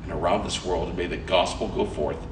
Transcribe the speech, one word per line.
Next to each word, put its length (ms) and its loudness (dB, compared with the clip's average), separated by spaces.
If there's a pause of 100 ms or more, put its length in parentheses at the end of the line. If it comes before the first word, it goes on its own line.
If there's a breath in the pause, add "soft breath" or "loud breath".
and 80 -6
around 340 2
this 180 -2
world, 240 0
and 100 -4
may 100 -2
the 100 -4
gospel 500 2
go 180 0
forth 340 -2 (120)